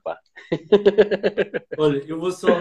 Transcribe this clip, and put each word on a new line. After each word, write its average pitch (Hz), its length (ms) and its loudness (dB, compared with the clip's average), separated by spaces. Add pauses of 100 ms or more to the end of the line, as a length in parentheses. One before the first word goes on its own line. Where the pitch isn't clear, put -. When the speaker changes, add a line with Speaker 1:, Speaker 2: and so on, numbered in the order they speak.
Speaker 1:
pá. 82 140 -10 (320)
<laughs> 208 1300 0
Speaker 2:
Olha, 147 280 0
eu 160 140 -10
vou 180 100 -4
só 180 300 0